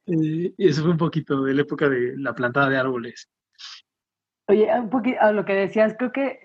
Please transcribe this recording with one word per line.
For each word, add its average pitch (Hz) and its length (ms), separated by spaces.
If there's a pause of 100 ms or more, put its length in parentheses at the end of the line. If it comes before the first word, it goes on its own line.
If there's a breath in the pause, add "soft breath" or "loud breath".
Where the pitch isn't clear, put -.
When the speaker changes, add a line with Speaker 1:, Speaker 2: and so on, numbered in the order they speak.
Speaker 1:
eh, 165 500
y 190 120
eso 147 140
fue 180 100
un 165 60
poquito 147 460
de 135 100
la 143 80
época 143 260
de 127 300
la 127 160
plantada 127 360
de 135 80
árboles. 123 500 (1160 loud breath)
Speaker 2:
Oye, 214 220 (100)
un 226 120
poqui-, 247 280
a 214 140
lo 208 140
que 202 80
decías, 214 440
creo 247 140
que, 269 320